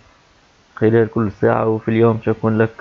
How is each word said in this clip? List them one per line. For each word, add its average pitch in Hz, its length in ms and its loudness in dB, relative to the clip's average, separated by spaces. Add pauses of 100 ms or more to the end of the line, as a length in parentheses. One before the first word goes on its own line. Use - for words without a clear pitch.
(760)
خلال 110 340 2
كل 107 220 -4
ساعة، 113 340 0
وفي 110 220 -4
اليوم 113 280 2
تكون 110 420 -2
لك 113 120 0 (100)